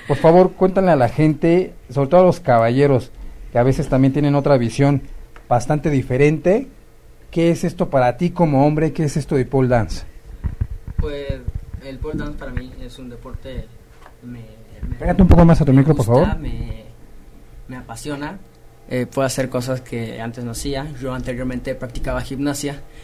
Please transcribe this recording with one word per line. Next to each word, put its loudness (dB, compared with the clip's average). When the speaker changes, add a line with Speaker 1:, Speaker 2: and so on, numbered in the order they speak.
Speaker 1:
por 0
favor, 6
cuéntale 2
a 4
la 4
gente, 2
sobre 0
todo 6
a 8
los 4
caballeros, 2
que -2
a 4
veces 0
también 4
tienen 2
otra 2
visión 0
bastante 0
diferente. 0
¿Qué 2
es -2
esto -4
para 2
ti -2
como 2
hombre? 0
¿Qué -4
es -4
esto -4
de 0
pole 0
dance? -2
Speaker 2:
Pues, -6
el -14
pole -10
dance -10
para -12
mí -10
es -16
un -16
deporte, -14
me, -16
me -8
Speaker 1:
Pégate 2
un 6
poco 8
más 8
a 2
tu 4
micro, 6
por 0
Speaker 2:
gusta, 4
Speaker 1:
favor. -2
Speaker 2:
me, -8
me -14
apasiona. -12
Eh, -4
puedo -2
hacer -4
cosas -6
que -10
antes -10
no -8
hacía. -8
Yo -8
anteriormente -6
practicaba -6
gimnasia, -6